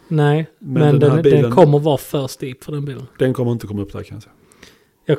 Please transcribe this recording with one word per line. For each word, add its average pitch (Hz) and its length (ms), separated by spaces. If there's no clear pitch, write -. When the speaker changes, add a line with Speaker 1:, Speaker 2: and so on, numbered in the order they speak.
Speaker 1:
Nej, 151 420
Speaker 2:
Men 143 140
Speaker 1:
men 151 80
Speaker 2:
den 143 80
Speaker 1:
den, 147 120
Speaker 2:
här 160 120
Speaker 1:
den - 0
Speaker 2:
bilen 139 280
Speaker 1:
kommer 147 280
vara 147 180
för 135 300
steep - 360
för - 80
den 143 140
bilen. 131 220
Speaker 2:
Den 131 140
kommer 120 180
inte 110 160
komma 101 140
upp 98 120
där, 98 100
kan 101 120
jag 107 80
säga. - 100
Speaker 1:
Jag, 151 140